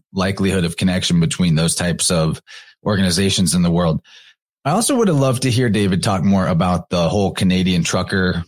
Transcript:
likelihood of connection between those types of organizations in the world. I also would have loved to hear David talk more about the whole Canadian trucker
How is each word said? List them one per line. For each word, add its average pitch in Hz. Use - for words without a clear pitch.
likelihood 95
of 82
connection 90
between 82
those 82
types 87
of 80
organizations 92
in 90
the 87
world. 82
I 139
also 233
would 233
have 156
loved 131
to 131
hear 123
David 98
talk 95
more 95
about 90
the 87
whole 98
Canadian 90
trucker 90